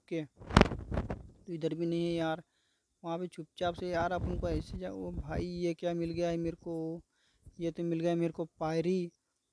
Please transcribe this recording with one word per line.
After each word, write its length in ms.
के, 140
तो 1300
इधर 220
भी 100
नहीं 200
है 80
यार। 280
वहाँ 160
पे 80
चुपचाप 480
से 140
यार 220
अपन 260
को 120
ऐसे 300
जा, 120
ओ 220
भाई 320
ये 280
क्या 220
मिल 160
गया 180
है 80
मेरे 200
को, 440
ये 140
तो 120
मिल 160
गया 100
है 80
मेरे 160
को 120
पायरी, 520